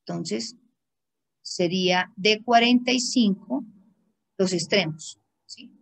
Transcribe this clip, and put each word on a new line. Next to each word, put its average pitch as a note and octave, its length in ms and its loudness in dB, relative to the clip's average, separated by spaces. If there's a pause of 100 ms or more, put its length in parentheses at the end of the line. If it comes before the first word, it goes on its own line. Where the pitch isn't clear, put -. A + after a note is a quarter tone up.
Entonces, F3 540 -8 (840)
sería F3+ 760 0
D G#3+ 300 0
cuarenta A#3+ 480 4
y B3+ 80 0
cinco, A#3+ 640 0 (720)
los F#3 160 0
extremos, E3 680 -4 (280)
¿sí? - 360 -20